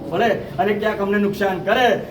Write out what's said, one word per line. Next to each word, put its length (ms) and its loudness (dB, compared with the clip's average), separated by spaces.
પડે 200 2
અને 140 2
ક્યાંક 280 -2
અમને 160 0
નુકસાન 480 0
કરે, 220 4